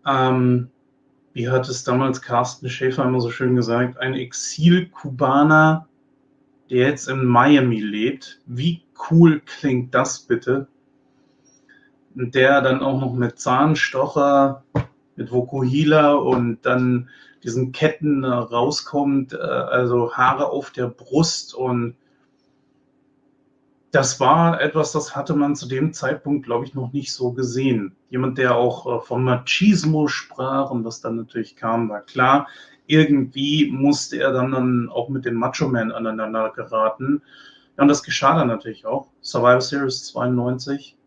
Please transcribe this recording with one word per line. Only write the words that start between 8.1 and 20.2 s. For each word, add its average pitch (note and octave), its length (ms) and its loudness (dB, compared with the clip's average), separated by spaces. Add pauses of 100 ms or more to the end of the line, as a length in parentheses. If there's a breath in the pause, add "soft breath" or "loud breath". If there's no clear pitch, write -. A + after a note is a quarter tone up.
Wie D3 340 -4 (300)
cool E3 340 8
klingt B2+ 480 -4
das C3 280 -2
bitte? C3 440 -2 (1500 soft breath)
Und B2 200 -8
der C3+ 260 6
dann C3+ 200 0
auch C3+ 200 -2
noch B2 140 -4
mit B2 240 -2
Zahnstocher, C#3 1200 2 (520)
mit B2 160 -10
Vokuhila C#3 800 2
und B2 500 0
dann B2 460 0 (320 soft breath)
diesen B2 300 -4
Ketten, D3+ 520 0
äh, C3 40 -2
rauskommt, C3 1040 -2
äh, - 40 -12
also B2 760 -2
Haare C3 380 0